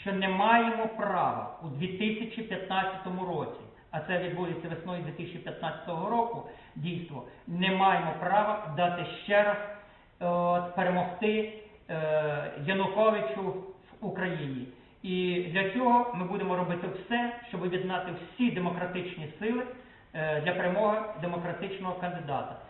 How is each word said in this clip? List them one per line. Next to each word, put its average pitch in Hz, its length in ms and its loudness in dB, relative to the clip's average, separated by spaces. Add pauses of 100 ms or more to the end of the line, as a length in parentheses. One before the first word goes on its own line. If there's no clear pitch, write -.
що 196 120 -2
не 190 160 2
маємо 220 580 6
права 185 760 0
у 165 40 -8
дві 143 200 -2
тисячі 220 560 -2
п'ятнадцятому 185 840 -2
році, 147 360 -4 (300)
а 160 80 -4
це 180 200 0
відбудеться 170 500 -2
весною 175 340 -6
дві 151 80 -6
тисячі - 260 -10
п'ятнадцятого 170 720 -6
року, 233 400 0 (260)
дійство: 156 480 -6 (240)
не 180 240 2
маємо 185 480 6
права 202 580 2
дати 175 280 2 (180)
ще 208 200 6
раз, 202 140 2 (640)
е, 175 60 0
от, 175 480 2
перемогти, 190 800 2 (360)
е, 156 640 0 (140)
Януковичу 196 880 2 (460)
в 220 40 -4
Україні. 147 640 -2 (360)
І 185 380 0
для 175 280 0
цього 240 460 4
ми 180 100 -2
будемо 190 300 -2
робити 175 320 -2
все, 240 460 -2 (160)
щоб 175 140 -4
об'єднати 180 480 -2
всі - 400 0
демократичні 175 800 -4 (100)
сили, 240 240 0 (500)
е, 156 280 0
для 175 120 0
перемоги 202 440 2 (240)
демократичного 180 720 -4
кандидата. 151 640 -4 (140)